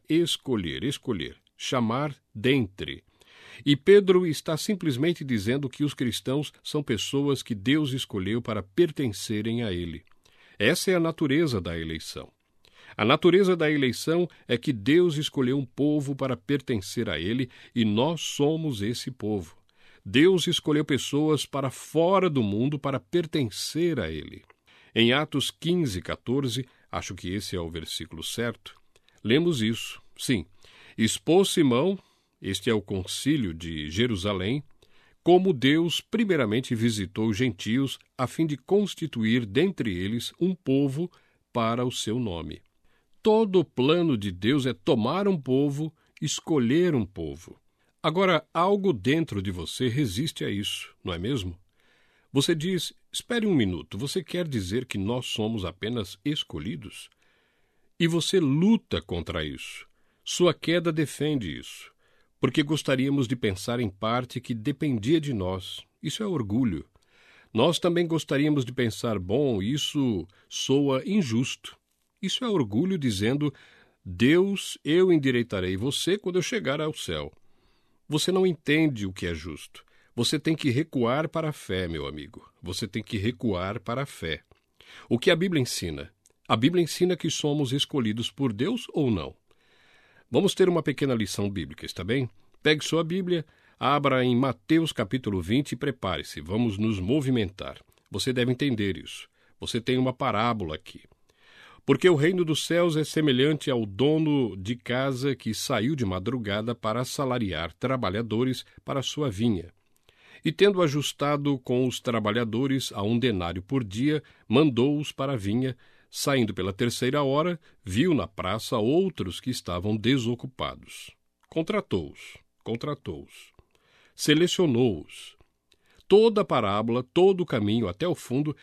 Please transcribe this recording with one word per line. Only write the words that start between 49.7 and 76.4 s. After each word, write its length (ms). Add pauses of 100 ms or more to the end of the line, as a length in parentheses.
resiste 580
a 40
isso, 540
não 80
é 60
mesmo? 400 (760)
Você 220
diz, 400 (180)
"Espere 360
um 80
minuto, 420
você 260
quer 240
dizer 380
que 140
nós 260
somos 400
apenas 580
escolhidos?" 840 (920)
E 80
você 320
luta 600
contra 420
isso. 440 (360)
Sua 300
queda 380
defende 680
isso. 340 (480)
Porque 220
gostaríamos 640
de 80
pensar 440
em 100
parte 500
que 140
dependia 680
de 140
nós. 500 (200)
Isso 180
é 60
orgulho. 580 (640)
Nós 280
também 260
gostaríamos 580
de 80
pensar, 460
"Bom, 460
isso 640 (200)
soa 600
injusto." 680 (460)
Isso 220
é 60
orgulho 480
dizendo, 560 (500)
"Deus, 800
eu 280
endireitarei 640
você 400
quando 200
eu 40